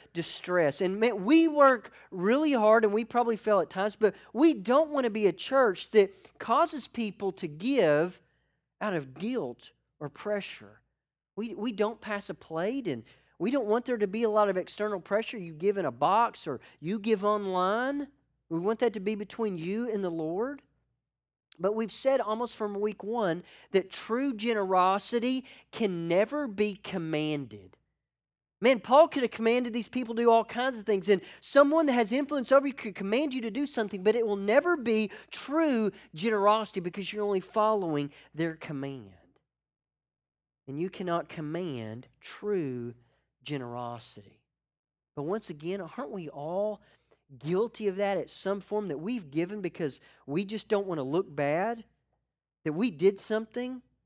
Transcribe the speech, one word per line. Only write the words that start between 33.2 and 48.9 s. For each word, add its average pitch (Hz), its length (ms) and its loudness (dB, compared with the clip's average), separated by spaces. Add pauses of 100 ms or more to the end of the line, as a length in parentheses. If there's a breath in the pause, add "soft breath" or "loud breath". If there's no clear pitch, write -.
you 262 60 -4
to 226 120 -6
do 277 140 -2
something, 208 380 -4
but 214 120 4
it 233 120 2
will 208 80 0
never 262 400 4
be 220 360 0 (200 loud breath)
true 269 600 0 (220 loud breath)
generosity 208 680 2
because 175 320 -8
you're 208 100 -4
only 202 160 0
following 180 720 0 (240 soft breath)
their 160 200 -2
command. 135 580 -10 (1500)
And 135 100 -8
you 185 120 -4
cannot 170 400 -4
command 147 800 -8 (120)
true 131 760 -6 (460)
generosity. 120 1000 -10 (760)
But 143 80 -6
once 196 260 -6
again, 175 320 -8
aren't 240 300 -12
we 175 180 -10
all 190 520 -6 (580 soft breath)
guilty 202 480 -2
of 185 80 -2
that 196 220 0
at 139 120 -4
some 196 300 -4
form, 208 300 -6
that 143 100 -4